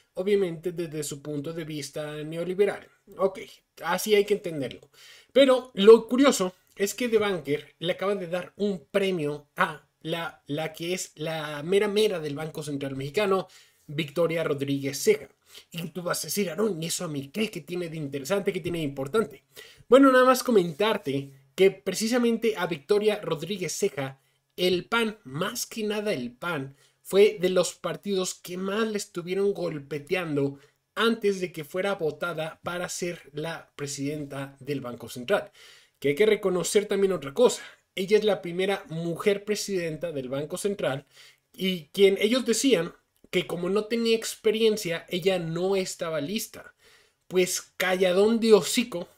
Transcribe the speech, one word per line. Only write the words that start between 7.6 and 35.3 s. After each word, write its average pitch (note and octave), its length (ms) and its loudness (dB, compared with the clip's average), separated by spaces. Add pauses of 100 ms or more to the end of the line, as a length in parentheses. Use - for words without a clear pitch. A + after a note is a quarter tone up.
le E3+ 140 -4
acaba G3 220 -2
de F#3 120 -8
dar F3 300 -6
un G3 340 -4
premio E3+ 640 -2
a D#3+ 320 -4 (140)
la, E3 440 -6
la D#3+ 280 -6
que E3+ 200 -6
es - 220 -8
la D3+ 480 -8
mera G3 240 2
mera G3 320 0
del D3 160 -6
Banco D#3 260 -8
Central C#3 360 -6
Mexicano, F#3+ 500 0 (400)
Victoria D#3+ 560 -2
Rodríguez C#3 580 -2
Ceja. - 280 0 (420)
Y E3+ 180 -8
tú F3+ 120 -10
vas E3 220 -4
a E3 40 -10
decir, F#3 220 -2
"Aarón, E3+ 340 -2
¿y E3+ 40 -6
eso F3 180 -6
a - 20 -6
mí C#3 220 -6
qué? G#3+ 200 -4
¿Qué E3+ 120 -10
tiene F3 260 -8
de D#3+ 100 -10
interesante? E3+ 540 -2
¿Qué F#3 80 -6
tiene E3+ 200 -4
de D#3+ 40 -2
importante?". C#3 600 -4 (420)
Bueno, C4+ 240 10
nada B3+ 140 8
más B3+ 180 4
comentarte F3 880 0 (240)
que F#3 160 6
precisamente A3+ 840 0
a F3 100 -2
Victoria G3+ 540 0
Rodríguez E3 520 -6
Ceja, C3+ 460 -4 (360)
el F3+ 300 0
pan, A3 380 0
más F3 420 -6
que A3 180 -10
nada G#3 300 -2
el A#2+ 200 -6
pan, D3 420 -6 (260)
fue G3+ 380 4
de F#3 100 2
los F#3 240 0
partidos F#3 600 -6
que F3+ 220 -12
más G3 300 -2
le G#3 100 -4
estuvieron F#3 560 -2
golpeteando D#3 1080 -4 (360)
antes G#3 440 0
de F3 140 -6
que D#3 100 -12
fuera F#3+ 320 -4
votada D#3+ 680 -6
para F3 280 -8
ser - 420 -8
la D#3+ 460 -10
presidenta C#3 840 -8
del C3+ 220 -6
Banco A#2+ 260 -12
Central. B2 460 -4 (440)